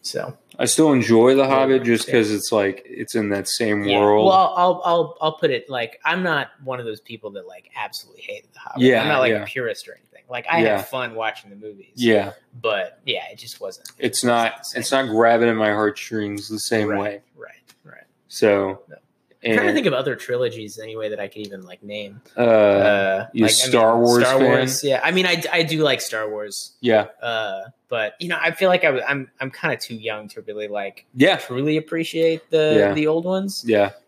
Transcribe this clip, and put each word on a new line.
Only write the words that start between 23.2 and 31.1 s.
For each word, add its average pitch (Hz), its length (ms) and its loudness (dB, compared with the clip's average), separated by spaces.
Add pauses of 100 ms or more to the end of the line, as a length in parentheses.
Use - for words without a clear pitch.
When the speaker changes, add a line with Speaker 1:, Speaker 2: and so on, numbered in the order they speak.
Speaker 2:
you 113 120 2
Speaker 1:
like, 113 80 2
I - 100 2
mean, 127 80 -2
Speaker 2:
Star 113 260 6
Wars 120 300 6
Speaker 1:
Star 131 140 4
Speaker 2:
fan? 131 80 6
Speaker 1:
Wars, 127 340 0
yeah. 135 220 0
I 165 80 0
mean, 185 140 2
I, 175 140 0 (120)
I 170 100 0
do 160 220 -2
like 135 160 0
Star 110 280 -6
Wars. 107 520 -10
Speaker 2:
Yeah. 110 260 4 (160)
Speaker 1:
Uh, 110 380 -6 (280)
but, 110 300 -4
you 170 100 -10
know, 170 120 -4
I 160 100 0
feel 185 180 0
like 180 140 4
I, 165 60 2
w-, 127 180 -2
I'm, 139 240 -4 (100)
I'm 131 120 -8
kinda 147 240 -4
too - 180 -12
young 107 360 -8
to 110 100 -16
really, 107 260 -10
like, 101 480 -10